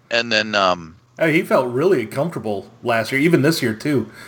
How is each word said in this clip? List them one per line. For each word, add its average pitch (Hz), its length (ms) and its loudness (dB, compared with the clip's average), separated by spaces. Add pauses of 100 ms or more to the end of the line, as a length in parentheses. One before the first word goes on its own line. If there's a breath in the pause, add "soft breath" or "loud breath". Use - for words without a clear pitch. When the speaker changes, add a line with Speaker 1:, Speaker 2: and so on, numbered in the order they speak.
(120)
Speaker 1:
And 117 200 -2
then, 107 240 0
um, 90 400 0 (220)
Speaker 2:
Oh, 160 120 2
he 160 140 2
felt 127 280 0
really 139 340 0
comfortable 107 640 -6 (140)
last 113 280 0
year, 135 100 0
even 160 200 4
this 156 200 2
year, 110 120 0
too. 123 360 -2 (180 loud breath)